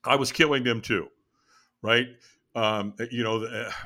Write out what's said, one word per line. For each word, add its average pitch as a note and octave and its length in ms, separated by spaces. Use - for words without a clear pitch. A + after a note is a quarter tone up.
I C3 140
was C3+ 140
killing C#3+ 340
them A#2 160
too, F#2+ 260
right? A#2 260
Um, G#2+ 380
you A#2+ 120
know, A2 160
the, A2 320